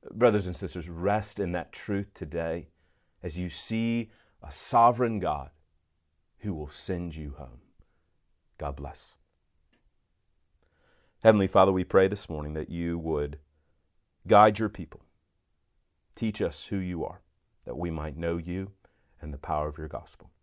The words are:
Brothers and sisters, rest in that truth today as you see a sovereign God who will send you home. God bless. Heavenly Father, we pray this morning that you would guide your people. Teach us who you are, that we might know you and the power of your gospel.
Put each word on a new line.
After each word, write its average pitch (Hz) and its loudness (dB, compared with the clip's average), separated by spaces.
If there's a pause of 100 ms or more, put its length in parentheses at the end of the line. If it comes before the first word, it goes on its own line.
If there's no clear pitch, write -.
(120)
Brothers 107 4
and 92 -6
sisters, 87 -8
rest 98 -2
in 90 -2
that 85 -6
truth 101 -6
today 82 -6 (560)
as 85 -8
you 90 -4
see 113 -4 (320)
a - -14
sovereign 117 4
God 73 -4 (880)
who 101 -6
will 76 -8
send 87 -8
you 73 -10
home. 62 -18 (960)
God 71 -6
bless. - -14 (2000)
Heavenly 107 8
Father, 95 6
we 92 2
pray 95 6
this - -4
morning 76 -6
that 78 -6
you 85 -4
would 73 -4 (840)
guide 104 8
your 107 0
people. - -14 (1120)
Teach 110 -4
us - -4
who 101 -4
you 90 -4
are, - -10 (460)
that 62 -8
we 85 -2
might 78 -6
know 85 -4
you 90 -6 (500)
and 76 -10
the 69 -10
power 76 -4
of 76 -10
your 78 -10
gospel. - -14 (120)